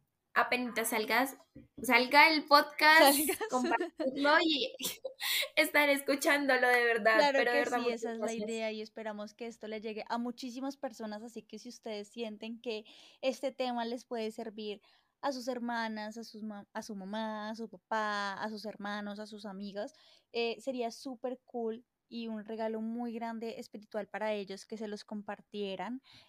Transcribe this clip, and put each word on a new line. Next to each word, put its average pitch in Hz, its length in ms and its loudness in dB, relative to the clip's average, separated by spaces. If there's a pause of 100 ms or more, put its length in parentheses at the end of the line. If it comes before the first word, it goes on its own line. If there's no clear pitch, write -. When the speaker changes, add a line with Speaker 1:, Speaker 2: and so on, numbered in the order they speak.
(340)
Speaker 1:
apenitas 226 560 0
salgas, 226 480 0 (440)
salga 254 480 8
el 311 160 2
podcast, 294 720 8
Speaker 2:
Salgas. 311 200 0 (120)
Speaker 1:
compartirlo 285 920 2
y 311 360 0
<laughs> - 760 -4
estar 302 340 4
escuchándolo 277 800 2
de 247 160 6
verdad. 226 340 4
Speaker 2:
Claro 285 220 6
Speaker 1:
Pero 240 120 4
de 262 60 2
Speaker 2:
que - 20 4
Speaker 1:
verdad, - 180 0
Speaker 2:
sí, 247 60 0
Speaker 1:
muchas 233 180 0
Speaker 2:
esa 233 100 -4
es 226 80 -6
la 220 140 -4
Speaker 1:
gracias. 226 160 -4
Speaker 2:
idea 226 220 -4
y 214 100 -6
esperamos 214 520 -10
que 233 140 -12
esto 226 200 -14
le 214 140 -8
llegue 214 280 -8
a 240 80 -2
muchísimas 247 600 -6
personas. 214 460 -8
Así 226 200 -14
que - 140 -16
si 240 120 -16
ustedes 208 400 -10
sienten 226 520 -10
que 214 220 -6 (380)
este 262 320 -2
tema 240 320 -4
les 240 200 -6
puede 220 260 -6
servir 214 500 -10 (400)
a 285 100 0
sus 247 160 -6
hermanas, 226 680 -4
a 233 80 -10
sus 214 180 -14
mam-, 202 300 -10
a 220 100 -8
su 220 120 -10
mamá, 214 540 -6
a 226 60 -8
su 220 140 -10
papá, 208 640 -2
a 214 160 -6
sus 214 160 -10
hermanos, 208 540 -8
a 214 60 -12
sus 214 200 -14
amigas, 202 480 -8 (400)
eh, 233 260 -2
sería 240 320 -4
súper 254 540 -8
cool 226 400 -6 (240)
y 233 200 -8
un 214 160 -8
regalo 220 340 -4
muy 233 320 -4
grande 226 480 -8
espiritual 214 480 -10
para 214 240 -4
ellos 196 340 -6
que 220 120 -10
se 214 100 -8
los 208 160 -8
compartieran. 202 960 -8 (280)